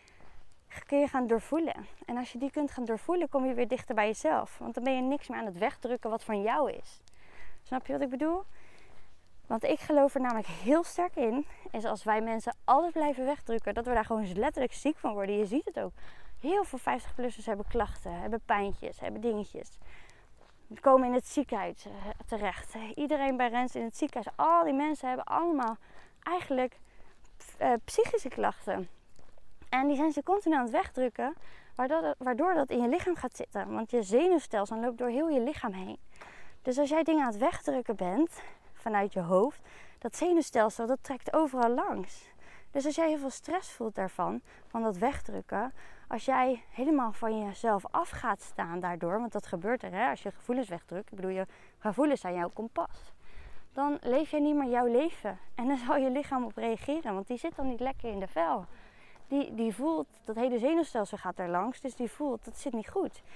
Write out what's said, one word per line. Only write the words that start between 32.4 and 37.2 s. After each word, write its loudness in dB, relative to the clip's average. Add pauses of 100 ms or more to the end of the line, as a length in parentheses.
dat 4
in 2
je 4
lichaam 2
gaat -6
zitten. -6
Want -4
je 2
zenuwstelsel 4
loopt -2
door 0
heel 2
je 4
lichaam -2
heen. -8 (640)
Dus 0
als 6
jij 4
dingen 6